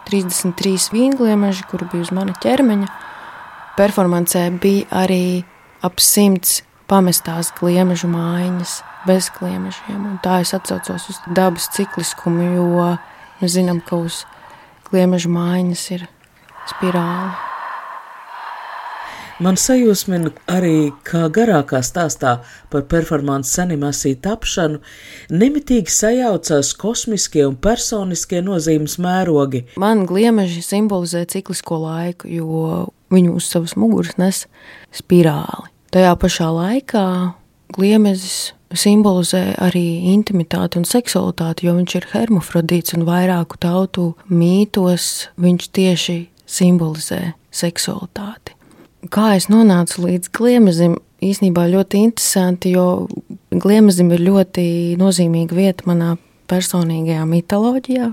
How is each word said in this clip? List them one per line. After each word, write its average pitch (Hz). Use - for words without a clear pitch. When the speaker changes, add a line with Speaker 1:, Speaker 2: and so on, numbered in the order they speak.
Speaker 1:
Trīsdesmit 180
trīs 190
vīngliemeži, 214
kuri 175
bija 175
uz -
mana 190
ķermeņa. 226
Performancē 180
bija 196
arī 180
ap 180
simts -
pamestās 170
gliemežu 175
mājiņas, 175
bez 185
gliemežiem. 185
Un 196
tā 185
es 170
atcaucos 185
uz 190
dabas 175
cikliskumu, 175
jo 175
mēs 180
zinām, 180
ka -
uz 170
gliemežu 180
mājiņas 175
ir 180
spirāli. 180
Speaker 2:
Man 180
sajūsmina 196
arī, 160
kā 165
garākā 156
stāstā 143
par 143
performances 143
animāciju 143
tapšanu 175
nemitīgi 247
sajaucās 208
kosmiskie 202
un 135
personiskie 190
nozīmes 160
mērogi. 160
Speaker 1:
Man 202
gliemeži 190
simbolizē 180
ciklisko 175
laiku, 170
jo 160
viņu 180
uz -
savas 170
muguras 196
nes 185
spirāli. 165
Tajā 185
pašā 175
laikā 202
gliemezis 196
simbolizē 185
arī 180
intimitāti 185
un 170
seksualitāti, 180
jo 175
viņš 180
ir -
hermafrodīts 175
un 170
vairāku 175
tautu 175
mītos 180
viņš 175
tieši 180
simbolizē 175
seksualitāti. -
Kā 208
es 180
nonācu 180
līdz 180
gliemezim, 214
īsnībā 185
ļoti 190
interesanti, 180
jo 180
gliemezim 190
ir 170
ļoti 190
nozīmīga 170
vieta 190
manā 170
personīgajā 165
mitoloģijā, 233